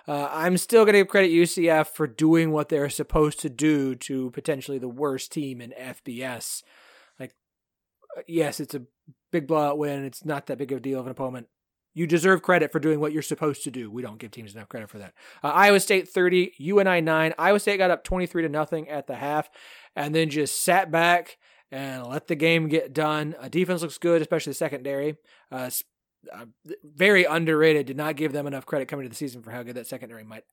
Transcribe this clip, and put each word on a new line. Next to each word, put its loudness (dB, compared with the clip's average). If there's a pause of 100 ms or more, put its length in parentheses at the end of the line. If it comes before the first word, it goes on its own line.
Uh, -4
I'm 2
still 6
gonna 8
give 4
credit 4
U 6
C 0
F 4
for -2
doing 2
what -2
they're 0
supposed 0
to -4
do 2
to -6
potentially -6
the -6
worst -4
team -8
in -16
F -16
B -10
S. -10 (580)
Like, -16 (840)
uh, -12
yes, -2
it's -10
a -10 (480)
big -4
blowout 0
win. -4
It's -12
not -6
that -6
big -6
of -4
a -8
deal -4
of -10
an -10
opponent. -8 (500)
You -2
deserve 2
credit 2
for 0
doing 0
what -2
you're -4
supposed -4
to -8
do. -12
We -12
don't -12
give -16
teams -18
enough -18
credit -14
for -20
that. -18 (280)
Uh, -4
Iowa 8
State 0
thirty, 4
U 2
N 4
I 4
nine. 2
Iowa 6
State 0
got 4
up 0
twenty-three -4
to 0
nothing -4
at -8
the -8
half -4 (460)
and -4
then 2
just -2
sat 2
back 2 (340)
and -10
let -8
the -2
game 2
get 0
done. -2
Uh, -14
defense -2
looks -10
good, 2
especially -4
the -6
secondary. -4 (340)
Uh, -12 (120)
s-, -8 (480)
uh, -18 (400)
very 4
underrated. 4
Did -8
not -4
give -2
them -4
enough -8
credit -4
coming -8
to -12
the -16
season -10
for -18
how -10
good -12
that -12
secondary -14
might -20